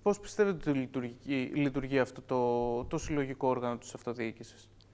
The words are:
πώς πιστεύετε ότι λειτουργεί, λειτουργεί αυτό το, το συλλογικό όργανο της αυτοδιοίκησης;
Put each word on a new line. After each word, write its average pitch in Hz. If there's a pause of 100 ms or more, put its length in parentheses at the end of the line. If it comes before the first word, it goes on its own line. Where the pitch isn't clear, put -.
πώς 202
πιστεύετε 190
ότι 139
λειτουργεί, 127
λειτουργεί 135
αυτό 127
το, 120
το 156
συλλογικό 135
όργανο 123
της -
αυτοδιοίκησης; 117 (240)